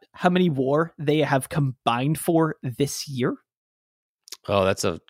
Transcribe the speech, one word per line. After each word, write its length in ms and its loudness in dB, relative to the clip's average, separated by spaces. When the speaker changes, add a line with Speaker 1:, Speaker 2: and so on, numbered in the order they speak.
Speaker 1:
how 180 2
many 200 4
war 480 0
they 200 0
have 300 0
combined 680 -2
for 440 0
this 460 -4
year? 280 -2
Speaker 2:
Oh, 180 2
that's 200 0
a, 260 -2